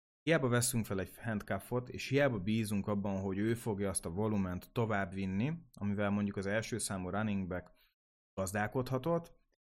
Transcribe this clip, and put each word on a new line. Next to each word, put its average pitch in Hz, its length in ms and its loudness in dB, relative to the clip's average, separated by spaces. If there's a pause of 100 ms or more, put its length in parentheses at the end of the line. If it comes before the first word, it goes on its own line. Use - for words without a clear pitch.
(220)
Hiába 147 260 4
veszünk 120 380 2
fel 98 140 -2
egy - 180 -4
handcuffot, 113 720 -2
és - 180 -8
hiába 135 320 4
bízunk 104 480 0
abban, 101 340 0
hogy 95 160 0
ő 110 160 2
fogja 101 360 -2
azt - 160 -4
a 90 60 -4
volument 95 600 0
továbbvinni, 98 840 0 (200)
amivel 101 360 0
mondjuk 101 260 2
az 95 100 -2
első 110 320 0
számú 95 320 -4
running 98 380 0
back 87 240 -6 (600)
gazdálkodhatott, 127 1000 -2 (440)